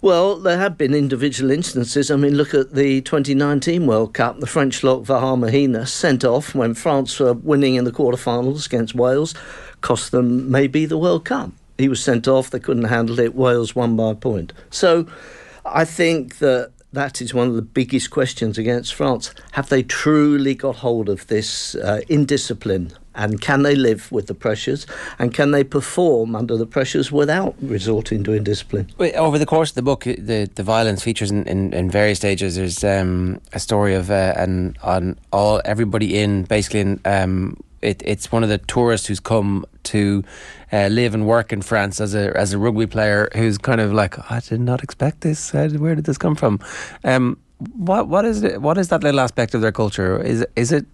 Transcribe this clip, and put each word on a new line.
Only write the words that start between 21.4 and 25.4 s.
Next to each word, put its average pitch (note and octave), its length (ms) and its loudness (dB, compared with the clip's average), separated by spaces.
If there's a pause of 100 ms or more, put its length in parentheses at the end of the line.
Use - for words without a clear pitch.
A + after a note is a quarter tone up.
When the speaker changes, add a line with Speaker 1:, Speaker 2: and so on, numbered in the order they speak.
Speaker 1:
uh, G#2+ 320 -2
indiscipline? B2 840 0 (240)
And G#2+ 240 -2
can C#3 220 2
they C#3+ 140 4
live A#2 340 2
with G#2+ 160 -2
the G2+ 80 -8
pressures? B2 520 -4 (340)
And A#2+ 120 0
can C#3+ 200 2